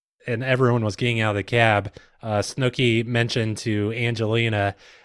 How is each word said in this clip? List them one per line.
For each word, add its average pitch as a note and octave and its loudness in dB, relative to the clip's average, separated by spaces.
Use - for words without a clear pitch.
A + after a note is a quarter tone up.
and A#2+ -4
everyone B2 2
was G#2 -2
getting A#2+ -2
out A2 2
of G#2 0
the G2+ -2
cab. G#2+ 2
Uh, A2 -2
Snooki A#2+ 0
mentioned A#2 -2
to G#2 -2
Angelina, A2+ 0